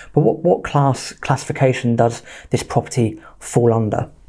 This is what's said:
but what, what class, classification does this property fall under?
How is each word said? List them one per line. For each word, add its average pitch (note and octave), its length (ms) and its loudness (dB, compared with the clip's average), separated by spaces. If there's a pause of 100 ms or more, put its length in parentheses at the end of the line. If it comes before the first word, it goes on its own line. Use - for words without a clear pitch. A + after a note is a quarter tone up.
(140)
but D3 80 4
what, - 180 2
what - 240 2
class, C#3 500 0
classification B2+ 800 -2
does A#2 280 0 (260)
this - 140 -2
property - 580 -2 (180)
fall A#2+ 320 2
under? A2+ 380 0 (200)